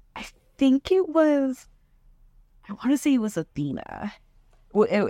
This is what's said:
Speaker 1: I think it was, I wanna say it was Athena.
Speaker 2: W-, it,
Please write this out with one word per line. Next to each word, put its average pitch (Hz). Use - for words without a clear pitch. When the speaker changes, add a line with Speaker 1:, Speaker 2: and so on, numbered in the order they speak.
Speaker 1:
I -
think 269
it 370
was, 294
I 202
wanna 269
say 285
it 254
was 214
Athena. -
Speaker 2:
W-, 208
it, 202